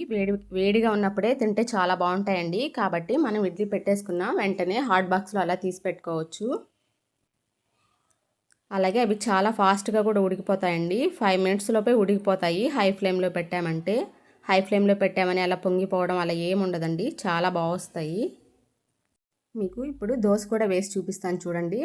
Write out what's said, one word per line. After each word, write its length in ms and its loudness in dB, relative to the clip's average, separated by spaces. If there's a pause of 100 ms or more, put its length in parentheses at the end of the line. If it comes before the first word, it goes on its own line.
వేడి, 300 -2 (180)
వేడిగా 400 2
ఉన్నప్పుడే 420 2
తింటే 300 0
చాలా 320 0
బాగుంటాయండి. 720 0
కాబట్టి 480 -2
మనం 280 2
ఇడ్లీ 200 -2
పెట్టేసుకున్న 580 -2 (120)
వెంటనే 440 0
హాట్ 300 2
బాక్స్‌లో 320 -2
అలా 140 0
తీసి 260 -6
పెట్టుకోవచ్చు. 680 -6 (2250)
అలాగే 300 2
అవి 180 2
చాలా 320 2
ఫాస్ట్‌గా 500 2
కూడా 200 2
ఉడికిపోతాయండి. 760 0 (120)
ఫైవ్ 300 2
మినిట్స్ 300 0
లోపే 220 2
ఉడికిపోతాయి 760 2
హై 240 2
ఫ్లేమ్‌లో 400 0
పెట్టామంటే. 640 -2 (500)
హై 160 4
ఫ్లేమ్‌లో 340 4
పెట్టామని 460 0
అలా 160 0
పొంగిపోవడం 600 0
అలా 220 -2
ఏం 200 0
ఉండదండి, 440 -2 (120)
చాలా 320 0
బాగా 240 -2
వస్తాయి. 480 -6 (1300)
మీకు 280 -6
ఇప్పుడు 320 -4
దోశ 320 2
కూడా 180 0
వేసి 260 0
చూపిస్తాను 480 -4
చూడండి. 460 -4